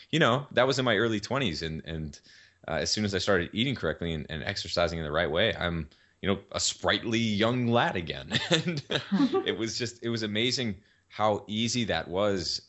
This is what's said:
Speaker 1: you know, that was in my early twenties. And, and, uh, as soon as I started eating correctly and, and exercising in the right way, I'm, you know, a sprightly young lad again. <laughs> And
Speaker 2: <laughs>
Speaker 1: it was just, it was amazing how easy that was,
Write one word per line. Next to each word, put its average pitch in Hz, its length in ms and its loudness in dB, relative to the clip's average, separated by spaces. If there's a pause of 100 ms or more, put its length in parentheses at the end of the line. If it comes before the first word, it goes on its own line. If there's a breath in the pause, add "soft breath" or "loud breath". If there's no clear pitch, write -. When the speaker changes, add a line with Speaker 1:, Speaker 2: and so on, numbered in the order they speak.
Speaker 1:
you 151 80 -2
know, 139 340 4
that - 140 6
was 131 140 2
in 127 60 0
my 117 120 4
early 110 220 2
twenties. 113 420 -2
And, 80 240 -6
and, 78 340 -8 (480 loud breath)
uh, 78 140 -2
as - 80 -2
soon 107 160 0
as 98 80 -2
I 95 60 0
started 90 340 2
eating 117 220 0
correctly 82 380 -2
and, 78 140 -6
and 78 160 -8
exercising 85 540 -2
in 82 80 -4
the 73 60 -4
right 80 180 0
way, 87 260 2
I'm, 85 320 -4 (360 soft breath)
you 90 60 0
know, 98 100 0 (120)
a - 80 -4
sprightly 104 600 0
young 117 480 2
lad 123 280 2
again. 135 360 -6 (120)
<laughs> - 60 -8
And 160 400 0
Speaker 2:
<laughs> 208 560 0
Speaker 1:
it 104 100 0
was 113 220 -4
just, 117 260 -6
it 117 60 -2
was 113 140 -2
amazing 110 540 -2 (300 soft breath)
how 107 400 0
easy 113 380 0
that 82 220 -2
was, 92 600 0